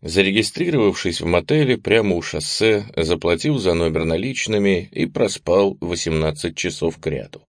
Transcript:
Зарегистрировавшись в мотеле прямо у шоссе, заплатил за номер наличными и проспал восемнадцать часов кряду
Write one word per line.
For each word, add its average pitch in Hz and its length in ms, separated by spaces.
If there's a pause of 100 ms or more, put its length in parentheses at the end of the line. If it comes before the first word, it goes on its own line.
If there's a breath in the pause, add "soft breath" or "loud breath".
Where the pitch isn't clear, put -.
Зарегистрировавшись 98 1160
в 80 60
мотеле 120 520
прямо 104 380
у 82 60
шоссе, 104 640 (120)
заплатил 85 600
за 95 160
номер 82 320
наличными 101 840
и - 160
проспал 98 720
восемнадцать 82 760
часов 85 420
кряду - 520